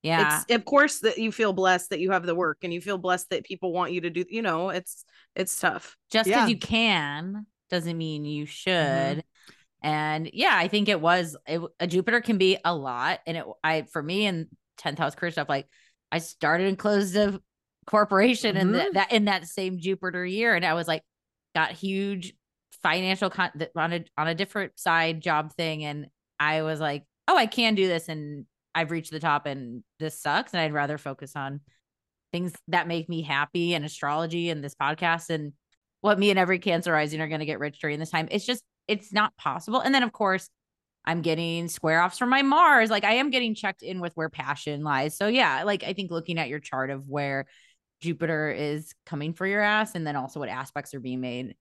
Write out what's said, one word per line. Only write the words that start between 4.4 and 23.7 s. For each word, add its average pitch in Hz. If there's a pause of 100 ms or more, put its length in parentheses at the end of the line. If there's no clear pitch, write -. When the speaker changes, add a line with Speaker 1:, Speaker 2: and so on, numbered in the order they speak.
Speaker 2:
know, 180
it's, 180 (300)
it's -
tough. - (140)
Speaker 1:
Just 220
'cause 220
Speaker 3:
Yeah. 220
Speaker 1:
you 226
can 196 (240)
doesn't 170
mean 156
you 147
Speaker 3:
Mm-hmm. 147
Speaker 1:
should. 147 (580)
And 151
yeah, 302
I 175
think 202
it 190
was, 170 (100)
it, 165 (200)
a 180
Jupiter 185
can 226
be 185
a 170
lot. 135
And 165
it, - (160)
I, 156 (100)
for 156
me 190
in 170 (300)
tenth 151
house 151
career 175
stuff, 151
like, 139 (460)
I 165
started 165
and 190
closed 202
a 202 (460)
corporation 208
in 185
Speaker 3:
Mm-hmm. 208
Speaker 1:
that, 381
that, 190
in 214
that 185
same 185
Jupiter 180
year. 214
And 175
I 165
was 170
like, 160 (520)
got 156
huge 190 (480)
financial 185
con-, 185
th-, 160